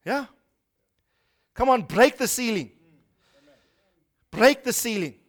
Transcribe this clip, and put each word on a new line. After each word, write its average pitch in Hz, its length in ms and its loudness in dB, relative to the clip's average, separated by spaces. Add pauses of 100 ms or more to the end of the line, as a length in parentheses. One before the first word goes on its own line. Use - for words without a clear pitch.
Yeah? 262 220 -6 (1300)
Come 262 140 0
on, 254 140 2
break 240 340 2
the 254 100 -2
ceiling. 220 440 -4 (1600)
Break 277 320 2
the 247 100 -4
ceiling. 196 420 -6 (140)